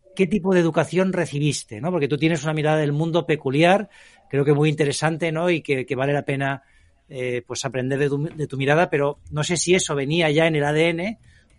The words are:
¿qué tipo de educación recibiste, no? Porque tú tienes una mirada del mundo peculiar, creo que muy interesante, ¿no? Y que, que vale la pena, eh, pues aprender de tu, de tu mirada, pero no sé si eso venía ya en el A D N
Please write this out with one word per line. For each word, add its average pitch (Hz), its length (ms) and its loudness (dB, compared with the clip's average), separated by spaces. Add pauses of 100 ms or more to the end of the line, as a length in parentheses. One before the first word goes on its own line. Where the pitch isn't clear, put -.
(140)
¿qué 190 140 0
tipo 190 260 0
de 180 60 6
educación 170 520 0
recibiste, 143 680 -4
no? 156 100 -4
Porque 160 160 0
tú 131 120 -2
tienes 160 260 0
una 156 100 -2
mirada 156 240 0
del 147 140 0
mundo 165 340 0
peculiar, 160 640 2 (420)
creo 139 140 2
que 147 100 4
muy 151 160 2
interesante, 156 640 -2
¿no? 170 180 0
Y 170 100 0
que, 131 240 -2
que 127 120 -4
vale 139 180 0
la 139 100 -2
pena, 139 380 -2 (480)
eh, 123 360 -4
pues 123 200 -8
aprender 131 320 -2
de 143 100 2
tu, 143 160 -2
de 156 220 -6
tu 135 100 -10
mirada, 147 320 2
pero 147 300 -2 (120)
no 147 120 -4
sé 165 160 -2
si 175 160 2
eso 175 200 0
venía 151 360 0
ya 160 160 4
en 160 100 2
el 143 80 0
A 147 80 0
D 160 160 4
N 175 300 -4 (400)